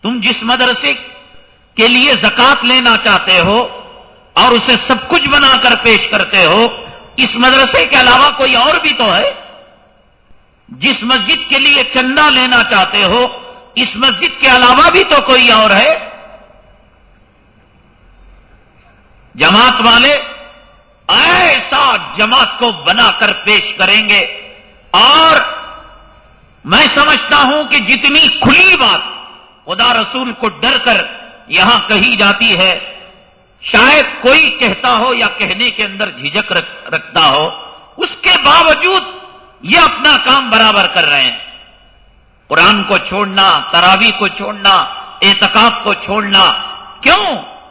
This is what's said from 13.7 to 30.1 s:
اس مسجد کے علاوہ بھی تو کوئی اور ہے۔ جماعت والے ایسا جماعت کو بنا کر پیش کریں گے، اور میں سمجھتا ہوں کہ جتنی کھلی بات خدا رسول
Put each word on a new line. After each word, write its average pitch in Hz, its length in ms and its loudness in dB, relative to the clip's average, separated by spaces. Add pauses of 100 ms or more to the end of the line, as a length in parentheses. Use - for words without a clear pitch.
اس 226 200 -4
مسجد 269 460 -2
کے - 60 2
علاوہ 254 420 4
بھی 370 140 2
تو 285 180 2
کوئی 254 300 2
اور 220 200 4
ہے۔ 233 380 0 (3250)
جماعت 226 520 2
والے 254 300 4 (920)
ایسا 277 880 0 (220)
جماعت 226 420 0
کو 233 120 -2
بنا 190 400 0
کر 208 220 -2
پیش 202 440 -2
کریں 202 320 0
گے، 202 100 2 (720)
اور 302 440 4 (1300)
میں 226 220 2 (100)
سمجھتا 294 480 2
ہوں 294 200 0
کہ 302 140 -2
جتنی 269 420 0
کھلی - 580 2
بات 233 240 0 (640)
خدا 226 280 0
رسول 240 380 -4